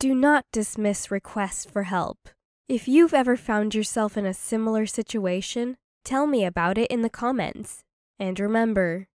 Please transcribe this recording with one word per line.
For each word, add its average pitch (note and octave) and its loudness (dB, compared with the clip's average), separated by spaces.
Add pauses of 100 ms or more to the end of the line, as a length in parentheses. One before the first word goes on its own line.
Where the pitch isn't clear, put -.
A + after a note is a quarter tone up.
Do C4 2
not C#4 4
dismiss G#3 -4
requests G3 -6
for G3+ -4
help. F3+ -4 (400)
If B3 -2
you've D#4+ 6
ever B3+ 4
found G#3+ -2
yourself G#3+ -2
in G3+ -2
a F#3+ -2
similar A3 -2
situation, G#3+ -4 (280)
tell C4+ 2
me C4 2
about F3+ 0
it A#3 2
in A#3+ 0
the A3+ 0
comments. - -4 (340)
And F#3 -4
remember, G3+ 0